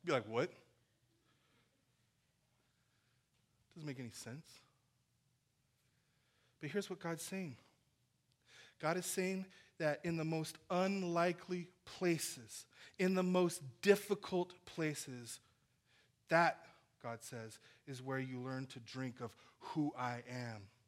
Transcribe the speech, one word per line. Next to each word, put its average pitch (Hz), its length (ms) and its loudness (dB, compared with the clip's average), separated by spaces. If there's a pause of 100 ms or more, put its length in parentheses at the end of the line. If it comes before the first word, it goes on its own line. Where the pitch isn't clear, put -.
Be 170 80 2
like, 110 160 2
"What?" 120 240 0 (3250)
Doesn't 151 140 -8
make 131 100 -6
any 120 140 -10
sense. 127 340 -12 (2250)
But 147 100 -6
here's 202 180 -2
what 190 120 -8
God's 165 240 -4
saying. 180 320 -6 (1200)
God 160 160 2
is 180 80 -4
saying 190 420 -2 (320)
that 151 260 2
in 170 120 0
the 160 80 0
most 160 340 -2 (120)
unlikely 180 960 2 (180)
places, - 840 -2 (320)
in 185 160 4
the 185 80 4
most 180 380 4 (220)
difficult 196 720 4 (100)
places, 139 760 -4 (880)
that, 165 320 6 (420)
God 117 200 -6
says, 110 360 -10 (280)
is 131 160 -8
where 131 160 -2
you 127 220 -4
learn 131 260 -4
to 131 140 -14
drink 127 400 -8
of 117 160 -8 (220)
who - 380 0
I 123 320 -2
am. 120 340 -6 (260)